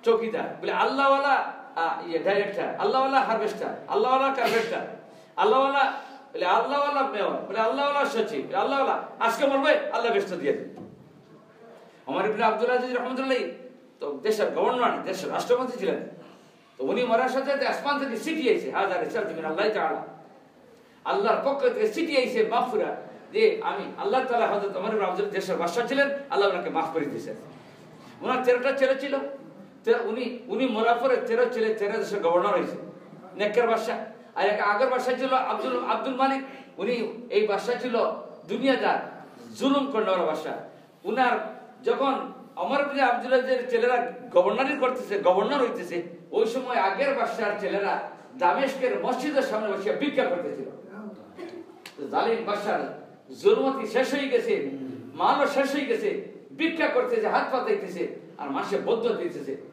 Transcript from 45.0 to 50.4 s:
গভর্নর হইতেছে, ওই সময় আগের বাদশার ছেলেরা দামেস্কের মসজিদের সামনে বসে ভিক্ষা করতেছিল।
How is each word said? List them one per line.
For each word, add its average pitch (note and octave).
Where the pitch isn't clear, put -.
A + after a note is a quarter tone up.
গভর্নর G#3
হইতেছে, F3
ওই A3+
সময় B3
আগের A#3
বাদশার A3
ছেলেরা G3
দামেস্কের B3
মসজিদের C#4
সামনে G#3+
বসে G3
ভিক্ষা C#4
করতেছিল। -